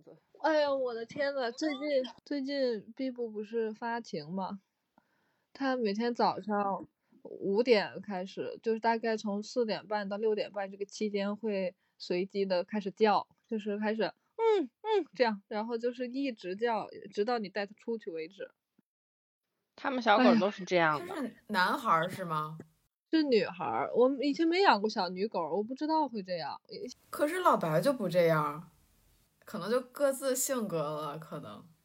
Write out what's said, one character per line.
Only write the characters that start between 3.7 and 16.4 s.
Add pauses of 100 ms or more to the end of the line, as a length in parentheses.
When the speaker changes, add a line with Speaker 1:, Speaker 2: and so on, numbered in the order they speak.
Speaker 2:
发
情
吗？ (920)
他
每
天
早
上 (360)
五
点
开
始，
就
是
大
概
从
四
点
半
到
六
点
半
这
个
期
间
会 (220)
随
机
的
开
始
叫， (220)
就
是
开
始 (340)
，“嗯， (140)
嗯”， (100)
这
样，
然
后
就
是
一
直